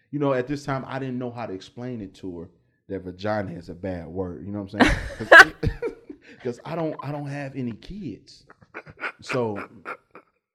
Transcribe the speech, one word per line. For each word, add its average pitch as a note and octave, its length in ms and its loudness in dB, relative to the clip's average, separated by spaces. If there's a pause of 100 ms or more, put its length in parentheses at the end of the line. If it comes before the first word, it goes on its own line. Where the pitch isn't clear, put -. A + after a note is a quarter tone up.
(120)
You D3 80 -4
know, C#3 140 4
at B2+ 140 2
this C#3 180 -4
time, C3+ 220 -2
I C3 120 -6
didn't B2+ 200 -4
know B2 120 -4
how A#2 140 -8
to G2 80 -8
explain A#2+ 480 -10
it F#2+ 140 -10
to F2 240 -10
her E2 100 -12 (380)
that F#2+ 160 -6
vagina F#2+ 480 -2
is E2+ 180 -12
a E2 60 -10
bad F2+ 320 -6
word. F2 380 -6
You G2+ 60 -8
know G#2 120 -4
what G2 100 -10
I'm G2+ 80 2
saying? - 140 8 (100)
<laughs> - 120 -10
'Cause, - 540 10 (320)
<laughs> - 400 -20
'cause - 220 -4
I D3 100 -6
don't, D#3+ 280 -2
I C3+ 80 -4
don't D3 160 -6
have C#3 280 -8
any B2 180 -4
kids. - 720 -12 (760)
So A2 420 -2 (920)